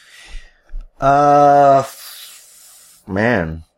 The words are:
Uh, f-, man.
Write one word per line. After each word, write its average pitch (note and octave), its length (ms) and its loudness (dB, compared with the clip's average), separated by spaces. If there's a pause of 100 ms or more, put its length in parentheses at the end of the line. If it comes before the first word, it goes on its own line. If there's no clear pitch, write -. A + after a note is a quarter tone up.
(1000)
Uh, C#3+ 840 2
f-, - 1300 -20
man. F#2 560 -6 (140)